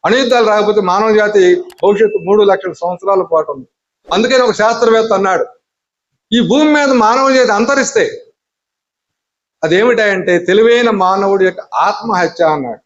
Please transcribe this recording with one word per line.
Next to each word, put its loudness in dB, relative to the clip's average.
అణుయుద్ధాలు 0
రాకపోతే 0
మానవ 0
జాతి 2
భవిష్యత్తు 0
మూడు 2
లక్షల 0
సంవత్సరాల -4
పాటు -2
ఉంది. -12
అందుకని 0
ఒక 0
శాస్త్రవేత్త 0
అన్నాడు, -2
ఈ 2
భూమి 2
మీద 0
మానవ 2
జాతి 2
అంతరిస్తే 0
అదేమిటంటే 0
తెలివైన 2
మానవుడి 0
యొక్క -4
ఆత్మహత్య -2
అన్నాడు. -4